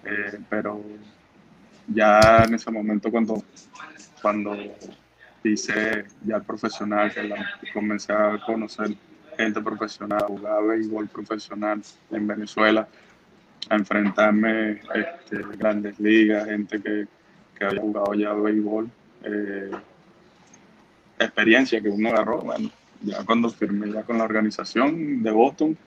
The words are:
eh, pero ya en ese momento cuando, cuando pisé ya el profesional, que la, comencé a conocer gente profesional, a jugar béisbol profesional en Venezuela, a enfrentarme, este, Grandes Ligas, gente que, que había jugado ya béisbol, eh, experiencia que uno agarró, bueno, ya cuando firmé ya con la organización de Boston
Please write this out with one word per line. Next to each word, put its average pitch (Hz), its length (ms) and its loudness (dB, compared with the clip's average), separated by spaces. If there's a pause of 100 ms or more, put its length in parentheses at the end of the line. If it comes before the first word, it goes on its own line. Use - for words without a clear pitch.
eh, 104 360 -6 (100)
pero 104 320 -4 (1040)
ya 110 580 8
en 113 100 -2
ese 113 140 -8
momento 107 400 -2
cuando, 110 320 0 (800)
cuando 104 360 0 (840)
pisé 107 640 0 (200)
ya 107 120 -2
el 101 60 -4
profesional, 104 720 -2
que 104 100 -8
la, 104 220 -6 (280)
comencé 104 380 -4
a 107 340 2
conocer 110 480 -4 (440)
gente 110 240 0
profesional, 104 640 -4
a 104 40 -2
jugar 104 380 -2
béisbol 110 420 0
profesional 104 760 -6 (300)
en 104 160 -2
Venezuela, 107 600 2 (840)
a 107 60 2
enfrentarme, 107 1040 2 (120)
este, 104 500 -6 (140)
Grandes 104 420 -2
Ligas, 107 460 6
gente 104 360 -4
que, 104 260 -4 (500)
que 101 80 -4
había 98 160 -2
jugado 104 320 -2
ya 104 200 0
béisbol, 107 560 0 (340)
eh, 98 480 -6 (1500)
experiencia 113 600 2
que 104 80 0
uno 107 200 0
agarró, 110 300 0
bueno, - 300 -6 (320)
ya - 240 -8
cuando 117 240 2
firmé 104 420 -4
ya 107 120 -6
con 117 140 -4
la 113 60 2
organización 117 1000 0
de 110 80 0
Boston 143 560 4